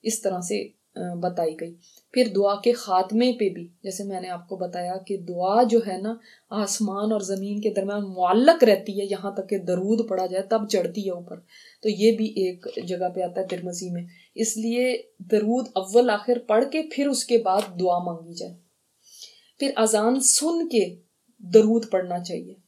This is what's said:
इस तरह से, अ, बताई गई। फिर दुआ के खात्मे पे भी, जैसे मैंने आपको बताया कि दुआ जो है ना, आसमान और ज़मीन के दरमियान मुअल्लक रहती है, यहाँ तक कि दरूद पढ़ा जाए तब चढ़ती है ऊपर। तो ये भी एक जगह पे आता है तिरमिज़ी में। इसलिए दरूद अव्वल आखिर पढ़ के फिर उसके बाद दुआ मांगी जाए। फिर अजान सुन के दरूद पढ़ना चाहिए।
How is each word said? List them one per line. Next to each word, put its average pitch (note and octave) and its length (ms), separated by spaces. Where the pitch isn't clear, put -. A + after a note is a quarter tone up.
इस G#3+ 200
तरह F#3 160
से, F#3+ 200
अ, G3 40
बताई F3 540
गई। E3+ 200
फिर B3 140
दुआ G3+ 260
के A#3+ 80
खात्मे G#3+ 600
पे A3 180
भी, F3 140
जैसे G3 200
मैंने F#3+ 240
आपको F3+ 280
बताया F3+ 400
कि G3+ 120
दुआ F3+ 440
जो A3+ 160
है F#3+ 220
ना, A3+ 160
आसमान G#3 600
और G#3 120
ज़मीन G3 360
के G#3+ 100
दरमियान G3 380
मुअल्लक G3 560
रहती G3+ 360
है, G3 60
यहाँ G3 300
तक G3 100
कि G3+ 180
दरूद F#3+ 460
पढ़ा F#3 160
जाए F3+ 240
तब A3 160
चढ़ती F#3 360
है F#3+ 100
ऊपर। F3 320
तो G#3+ 60
ये G#3 240
भी A3 140
एक F3+ 300
जगह F3+ 240
पे F#3 140
आता F3 180
है F#3 60
तिरमिज़ी F3+ 440
में। F3 160
इसलिए A#3 600
दरूद A3 480
अव्वल A#3 340
आखिर G#3+ 280
पढ़ A3 160
के D#4 240
फिर C#4+ 200
उसके A#3+ 300
बाद G3 400
दुआ F3 260
मांगी E3+ 300
जाए। F3 220
फिर C#4 180
अजान A3 420
सुन E4 480
के A3 160
दरूद G#3+ 480
पढ़ना F3+ 260
चाहिए। F3+ 380